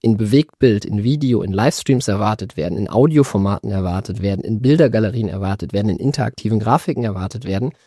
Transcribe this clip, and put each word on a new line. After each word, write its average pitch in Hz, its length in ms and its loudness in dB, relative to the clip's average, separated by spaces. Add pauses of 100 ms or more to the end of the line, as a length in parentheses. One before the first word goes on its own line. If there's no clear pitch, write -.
in 113 120 4
Bewegtbild, 110 640 2
in 104 180 -4
Video, 127 420 0
in 101 100 -4
Livestreams 123 560 0
erwartet 104 480 -2
werden, 87 200 -4
in 101 120 -4
Audioformaten 110 840 2
erwartet 95 500 -4
werden, 98 220 -2
in 107 180 -4
Bildergalerien 117 680 2
erwartet 98 420 -6
werden, 104 160 0
in 92 80 0
interaktiven 113 640 -2
Grafiken 123 460 0
erwartet 101 400 -6
werden. 104 260 -2 (160)